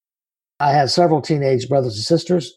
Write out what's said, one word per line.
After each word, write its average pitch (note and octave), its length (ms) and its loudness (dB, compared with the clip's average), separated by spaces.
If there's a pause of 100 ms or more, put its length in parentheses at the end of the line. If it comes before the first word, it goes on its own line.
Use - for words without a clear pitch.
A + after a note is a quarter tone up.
(600)
I C#3+ 120 2
had C#3+ 160 2
several D#3+ 320 2
teenage C3+ 480 -2
brothers B2+ 260 0
and G#2+ 80 -8
sisters, E3 520 -2